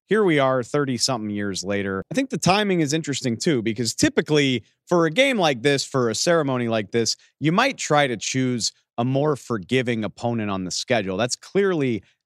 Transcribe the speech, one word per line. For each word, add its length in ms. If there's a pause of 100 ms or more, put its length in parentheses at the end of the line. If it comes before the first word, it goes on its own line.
here 180
we 160
are 240
thirty-something 680
years 340
later. 460
I 60
think 140
the 80
timing 420
is 140
interesting 440
too, 240
because 320
typically 680 (240)
for 180
a 60
game 260
like 240
this, 220
for 260
a 60
ceremony 540
like 220
this, 260 (220)
you 120
might 260
try 300
to 100
choose 540 (260)
a 80
more 300
forgiving 680
opponent 460
on 140
the 80
schedule. 460
That's 180
clearly 680 (240)